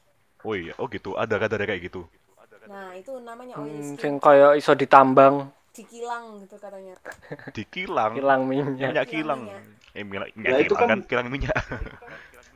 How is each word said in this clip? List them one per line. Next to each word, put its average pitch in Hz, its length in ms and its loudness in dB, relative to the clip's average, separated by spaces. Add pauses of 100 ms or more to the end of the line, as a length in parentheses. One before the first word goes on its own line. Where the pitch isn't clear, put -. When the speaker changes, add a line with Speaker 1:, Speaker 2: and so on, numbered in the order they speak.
(400)
Speaker 1:
Oh 107 140 -6
iya, 85 220 -8
oh - 100 -6
gitu. 101 260 -10
Ada 107 260 -2
kadarnya 104 280 -2
kayak 95 200 -6
gitu. 90 160 -12 (640)
Speaker 2:
Nah, 196 260 -16
itu 190 240 -18
namanya 240 380 -18
Speaker 3:
Hmm, 151 80 -12
Speaker 2:
oily 147 220 -12
skin. 143 140 -12
Speaker 3:
sing 147 180 -4
kayak 143 380 8
iso 151 180 2
ditambang. 139 760 6 (220)
Speaker 2:
Dikilang 233 680 -14
gitu 196 160 -20
katanya. 190 380 -18 (580)
Speaker 1:
Dikilang? 185 600 -4
Speaker 3:
Kilang 135 320 2
minyak. 135 260 -2
Speaker 1:
Minyak 135 360 -2
Speaker 2:
Kilang - 0 -
Speaker 1:
kilang. 151 380 -6
Speaker 2:
minyak. 101 180 -16 (300)
Speaker 1:
Eh, 101 100 -12
minyak, 98 320 -10
minyak 110 160 -4
Speaker 4:
Lah, 131 100 4
itu 151 100 2
Speaker 1:
kilang 190 120 0
Speaker 4:
kan 226 80 4
Speaker 1:
kan, 208 160 2
kilang 123 220 -2
minyak. 139 280 -4
<laughs> - 40 -2 (960)